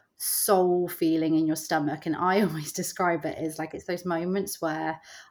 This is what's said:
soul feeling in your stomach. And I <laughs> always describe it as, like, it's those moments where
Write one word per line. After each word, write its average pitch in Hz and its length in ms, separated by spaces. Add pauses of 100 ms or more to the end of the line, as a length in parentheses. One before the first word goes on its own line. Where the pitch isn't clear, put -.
(180)
soul 180 720
feeling 160 480
in 160 120
your 156 80
stomach. 151 520
And 160 80
I 185 260
<laughs> - 20
always 156 300
describe 175 520
it - 120
as, 156 220
like, 156 140
it's - 120
those 175 200
moments 180 560
where 160 380 (320)